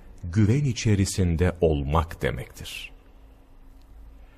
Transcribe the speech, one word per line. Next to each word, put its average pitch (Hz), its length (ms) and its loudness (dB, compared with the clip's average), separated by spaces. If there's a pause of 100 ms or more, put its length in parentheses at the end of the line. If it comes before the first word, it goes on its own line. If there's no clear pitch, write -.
(240)
güven 107 400 2
içerisinde 92 960 0
olmak 78 640 0
demektir. - 680 -8 (1500)